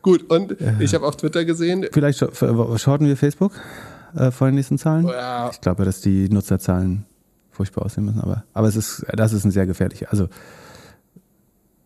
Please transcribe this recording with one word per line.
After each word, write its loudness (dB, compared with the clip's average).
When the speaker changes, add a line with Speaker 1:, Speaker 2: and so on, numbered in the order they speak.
Speaker 1:
Gut, 4
und 0
Speaker 2:
Äh, 0
Speaker 1:
ich 2
habe 0
auf -2
Twitter -2
gesehen 0
Speaker 2:
vielleicht 2
scho-, 2
f-, -6
w-, 2
shorten 2
wir 2
Facebook, 0
äh, 2
vor 0
den 4
nächsten 0
Zahlen. 2
Speaker 1:
Oh -2
ja. -4
Speaker 2:
Ich -18
glaube, 0
dass 0
die 2
Nutzerzahlen 0
furchtbar -6
aussehen -4
müssen, -2
aber, -4
aber 2
es 2
ist, -6
das 0
ist -2
ein 2
sehr 2
gefährlicher, -4
also, 0